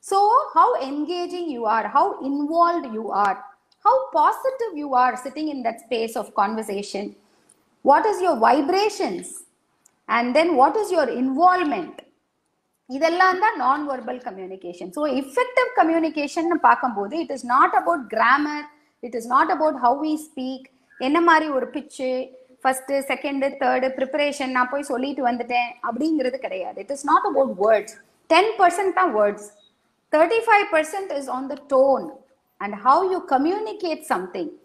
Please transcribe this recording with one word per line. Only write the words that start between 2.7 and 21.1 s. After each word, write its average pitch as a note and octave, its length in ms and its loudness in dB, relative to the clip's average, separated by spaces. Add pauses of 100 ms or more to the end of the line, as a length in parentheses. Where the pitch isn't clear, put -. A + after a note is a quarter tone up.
you A3+ 80 -6 (200)
are, F#3+ 100 0 (500)
how A#4 100 6 (220)
positive A4 540 0 (100)
you C#4+ 80 -8 (140)
are B3 100 2 (100)
sitting D4 300 -6
in C4+ 140 -8
that A3+ 180 -6
space A3+ 360 -4
of G3+ 40 -8 (160)
conversation. G#3 640 -4 (840)
What D4 220 6
is F4+ 140 -4
your E4 100 2 (120)
vibrations? D4+ 800 0 (880)
And A#3+ 120 0 (100)
then E4+ 120 4 (120)
what D4+ 220 4
is F#4 140 -6
your D4 100 2 (140)
involvement? C#4+ 760 2 (1040)
இதெல்லாம் F4+ 480 2
தான் A4 180 0
non-verbal B3+ 640 -2
communication. F#3+ 600 -12 (100)
So, D4 60 -2 (180)
effective B4 580 0
communication-னு D#4+ 880 0
பார்க்கும்போது, A#3 480 0 (100)
it C#4 120 -8
is A#3+ 80 -12 (100)
not F4 260 4
about E4+ 220 -2 (120)
grammar, C#4+ 460 0 (460)
it A#3+ 140 -10
is A#3 140 -14
not D#4+ 220 4
about D#4 180 2 (100)
how A#3+ 100 6 (100)
we D#4 80 0 (140)
speak, C4 340 -10 (460)
என்ன D4 100 2 (100)